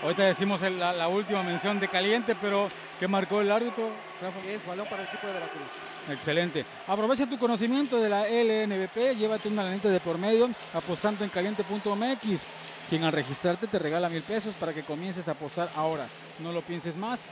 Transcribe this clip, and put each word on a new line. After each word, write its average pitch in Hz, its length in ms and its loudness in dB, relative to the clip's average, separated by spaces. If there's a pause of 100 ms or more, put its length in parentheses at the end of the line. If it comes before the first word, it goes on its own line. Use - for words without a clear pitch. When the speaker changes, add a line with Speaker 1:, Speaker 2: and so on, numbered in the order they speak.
Speaker 1:
Ahorita 175 200 2
decimos 196 380 4
el, 185 160 0
la, 175 160 2
la 170 140 0
última 196 340 0
mención 185 380 0
de 190 80 0
caliente, 214 520 2
pero 202 300 2 (300)
¿qué 180 80 0
marcó 196 340 2
el 202 100 4
árbitro, 226 380 0 (320)
Rafa? 185 240 -6
Speaker 2:
Es 202 220 -8
balón 185 200 -6
para 196 160 -6
el 185 40 -6
equipo 190 180 -8
de 196 80 -4
Veracruz. 165 300 -6 (460)
Speaker 1:
Excelente. 156 560 0 (200)
Aprovecha 220 400 4
tu 247 140 -4
conocimiento 247 580 2
de 220 120 4
la 208 180 2
L 220 360 4
N 208 140 0
B 190 120 0
P, 247 260 2
llévate 214 320 0
una 208 160 0
lanita 190 260 0
de 185 120 4
por 165 160 -2
medio 226 320 6 (240)
apostando 185 500 0
en 196 60 -2
caliente 196 340 0
punto 202 300 0
M 226 200 2
X, 214 300 0 (460)
quien 160 160 2
al 160 80 4
registrarte 165 540 0
te 202 120 0
regala 165 300 0
mil 165 120 -2
pesos 202 340 -4
para 170 180 -4
que 151 100 -6
comiences 170 460 -6
a - 20 0
apostar 156 460 -4
ahora. 156 320 0 (300)
No 165 120 -6
lo 170 100 -2
pienses 170 360 -6
más. 226 340 -4